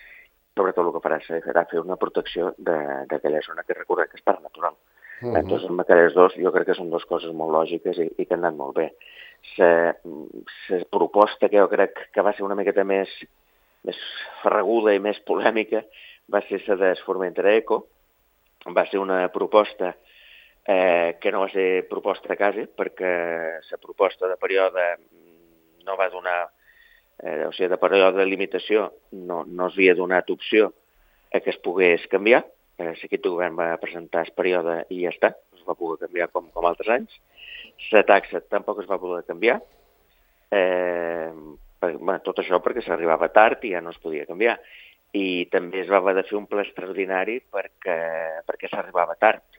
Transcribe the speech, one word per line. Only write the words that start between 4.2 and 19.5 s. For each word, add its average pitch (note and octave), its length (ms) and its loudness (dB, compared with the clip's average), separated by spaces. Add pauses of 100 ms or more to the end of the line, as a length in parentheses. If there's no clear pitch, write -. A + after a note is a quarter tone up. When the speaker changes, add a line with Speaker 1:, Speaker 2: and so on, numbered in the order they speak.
Speaker 1:
parc F#2+ 160 2
natural. D#2 320 -6 (460)
Speaker 2:
Mhm. A#2+ 160 -2
Speaker 1:
Entonces, E2 320 -2
amb F2+ 140 -4
aquelles E2+ 320 6
dos, F2+ 240 6
jo F2+ 160 0
crec E2+ 160 2
que F2+ 80 0
són F2 120 -8
dues E2+ 200 -4
coses E2 240 -6
molt D#2+ 200 -4
lògiques E2+ 440 0
i, E2 100 0 (100)
i F#2 80 -2
que - 80 -2
han F2 100 -2
anat D#2+ 140 -2
molt C#2 180 -8
bé. D#2+ 120 0 (720)
La, F2+ 120 8 (1000)
la F#2 100 -2 (100)
proposta G2+ 580 2
que G2+ 100 4
jo F#2+ 120 6
crec - 440 0
que G2+ 80 2
va G#2 120 2
ser G2+ 120 -8
una G2 120 -4
miqueta G2 280 0
més, G2 240 0 (760)
més F2+ 160 -8 (400)
ferraguda G#2+ 520 4
i G2 80 2
més G#2 240 -2
polèmica A2 580 0 (460)
va G2+ 180 2
ser G2 180 -4
la G2+ 160 2
de F#2 100 4 (120)
Formentera F#2 500 0
Eco. A2 300 0 (880)
Va F2+ 160 4
ser G2 80 -2
una F#2+ 220 0 (100)
proposta, F#2+ 640 0 (720)